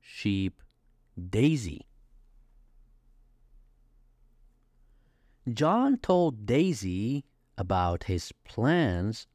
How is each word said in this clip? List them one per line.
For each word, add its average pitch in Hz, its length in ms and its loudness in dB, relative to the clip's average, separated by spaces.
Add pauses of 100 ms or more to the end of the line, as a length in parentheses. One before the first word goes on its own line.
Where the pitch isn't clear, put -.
sheep, 196 600 -4 (680)
Daisy? 113 580 0 (3750)
John 226 440 2
told 156 500 0
Daisy 120 760 0 (340)
about 90 480 0
his 90 260 -4 (120)
plans 110 920 0